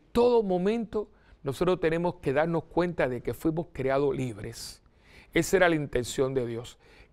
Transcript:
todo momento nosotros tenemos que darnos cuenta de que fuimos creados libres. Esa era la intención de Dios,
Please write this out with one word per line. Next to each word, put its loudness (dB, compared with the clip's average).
todo 4
momento -2
nosotros 0
tenemos 0
que -2
darnos 0
cuenta 0
de -4
que -6
fuimos -2
creados 0
libres. -10
Esa 2
era 6
la 4
intención -2
de 0
Dios, -10